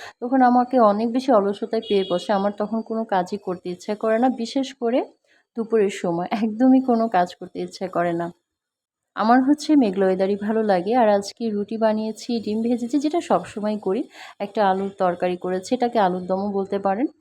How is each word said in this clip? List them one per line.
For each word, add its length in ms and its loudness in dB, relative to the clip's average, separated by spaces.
তখন 200 0
আমাকে 380 4
অনেক 320 4
বেশি 200 -2
অলসতায় 560 0
পেয়ে 220 2
বসে। 240 -2
আমার 240 0
তখন 240 -4
কোনো 240 -6
কাজই 320 -2
করতে 320 -10
ইচ্ছা 260 -8
করে 240 0
না, 100 2
বিশেষ 440 -4
করে 260 -2
দুপুরের 440 0
সময় 300 -2
একদমই 500 4
কোনো 260 0
কাজ 220 2
করতে 200 -14
ইচ্ছা 280 -8
করে 260 -2
না। 140 -4
আমার 320 4
হচ্ছে 280 0
মেঘলা 300 4
ওয়েদারই 300 2
ভালো 280 -2
লাগে। 320 2
আর 140 6
আজকে 400 0
রুটি 280 -4
বানিয়েছি, 520 -2
ডিম 220 -4
ভেজেছি, 380 -2
যেটা 220 -2
সবসময় 560 -2
করি। 240 -2
একটা 220 -4
আলুর 260 -2
তরকারি 400 -2
করেছি, 380 -6
এটাকে 240 -2
আলুর 260 0
দমও 260 -2
বলতে 280 -4
পারেন। 280 -2